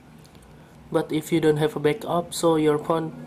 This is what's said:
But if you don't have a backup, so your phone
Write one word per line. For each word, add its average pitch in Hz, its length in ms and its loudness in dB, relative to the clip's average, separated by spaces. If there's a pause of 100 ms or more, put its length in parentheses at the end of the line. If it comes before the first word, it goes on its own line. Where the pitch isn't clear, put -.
(920)
But 160 220 -2
if 151 200 -4
you 165 80 2
don't 151 180 4
have 151 180 0
a 147 40 -8
backup, 151 520 -2
so 165 240 2
your 151 220 2
phone 160 340 -2 (140)